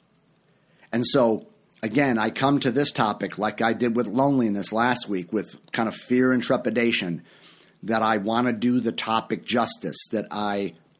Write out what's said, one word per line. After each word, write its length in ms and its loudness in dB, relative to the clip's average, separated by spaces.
And 120 0
so, 440 2
again, 380 0
I 100 2
come 300 2
to 100 0
this 220 0
topic 480 -2
like 240 -2
I 100 2
did 220 0
with 100 0
loneliness 640 0
last 380 0
week, 240 -6
with 140 -2
kind 180 -2
of 60 -10
fear 360 2
and 120 2
trepidation, 800 0
that 180 0
I 160 2
wanna 340 0
do 280 2
the 120 -2
topic 540 -2
justice, 520 -2
that 200 -2
I, 420 -4